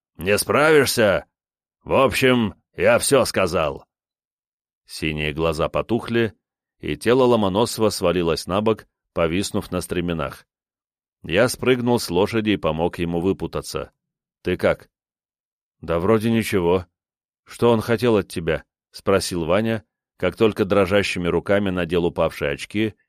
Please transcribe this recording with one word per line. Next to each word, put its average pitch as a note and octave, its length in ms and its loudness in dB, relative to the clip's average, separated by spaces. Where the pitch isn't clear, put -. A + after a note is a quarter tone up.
Не G2+ 220 0
справишься? A#2 880 2
В - 80 -2
общем, B2 640 2
я A2 220 4
все B2 280 2
сказал". D#2+ 600 -2
Синие D2+ 460 -4
глаза D#2+ 360 -2
потухли, A2+ 640 -2
и D2+ 180 -6
тело B2+ 260 0
Ломоносова A2 680 2
свалилось F2 580 -2
на F#2+ 140 -2
бок, A2 260 -2
повиснув F2 580 -2
на F2+ 100 -4
стременах. E2+ 680 -6
Я F#2 260 2
спрыгнул A#2+ 520 0
с - 100 -8
лошади G#2 420 0
и F#2+ 60 2
помог D#2+ 400 -2
ему E2+ 220 -4
выпутаться. D#2+ 720 -4
"Ты F2+ 160 -4
как?" - 320 -2
"Да E2 200 -4
вроде A2 320 2
ничего. F#2 560 0
Что - 260 0
он A2+ 120 2
хотел A2+ 360 0
от - 100 0
тебя?" — D#2+ 360 -4
спросил F2+ 540 -2
Ваня, A2 380 0
как F2+ 180 -2
только G#2+ 300 2
дрожащими F#2+ 640 0
руками G2 420 0
надел F2 360 0
упавшие D#2+ 460 -2
очки G#2 440 -6